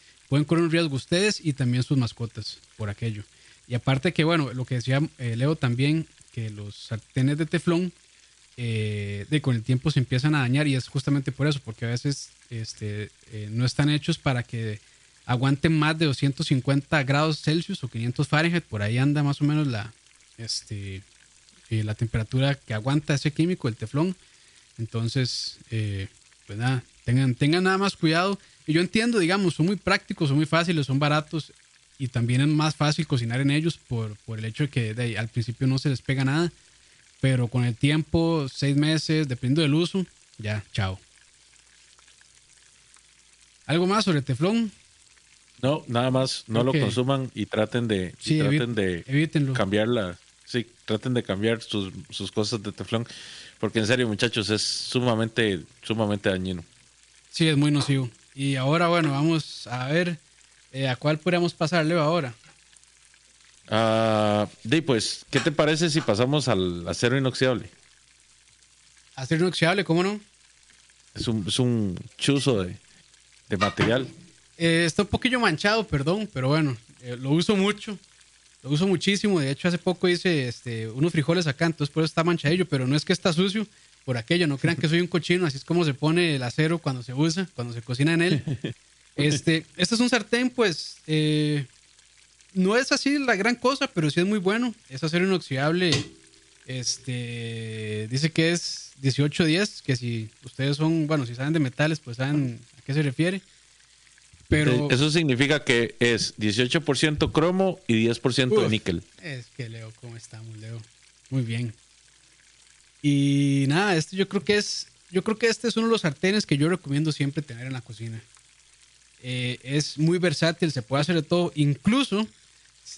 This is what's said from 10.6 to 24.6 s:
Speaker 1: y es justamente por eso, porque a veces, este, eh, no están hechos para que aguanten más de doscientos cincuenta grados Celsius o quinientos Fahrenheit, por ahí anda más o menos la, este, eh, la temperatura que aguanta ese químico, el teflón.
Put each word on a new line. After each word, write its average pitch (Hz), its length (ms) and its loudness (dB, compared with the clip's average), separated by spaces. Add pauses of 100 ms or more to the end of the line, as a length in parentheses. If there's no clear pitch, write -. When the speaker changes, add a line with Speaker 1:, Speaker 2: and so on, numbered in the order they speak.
Speaker 1:
y 139 80 2
es 127 140 -4
justamente 143 420 -2
por 139 160 -2
eso, 147 180 0
porque 113 200 -10
a 117 40 -2
veces, 120 420 -4 (200)
este, 107 600 -8 (220)
eh, 107 180 -10
no 117 140 -2
están 143 260 0
hechos 151 280 -2
para 123 240 -2
que 113 380 -6 (440)
aguanten 135 540 2
más 151 200 2
de 165 80 2
doscientos 139 420 0
cincuenta 139 560 2
grados 147 380 2
Celsius 165 420 -2
o 120 40 -8
quinientos 123 380 -4
Fahrenheit, 165 380 2
por 104 180 -6
ahí 110 160 0
anda 143 240 2
más 143 180 0
o 151 40 2
menos 151 240 2
la, 110 240 -4 (460)
este, 98 640 -8 (680)
eh, 110 140 0
la 107 100 -4
temperatura 127 600 -2
que - 180 -8
aguanta 135 400 -2
ese 143 180 -2
químico, 170 360 -2
el 113 80 -4
teflón. 160 400 -2 (600)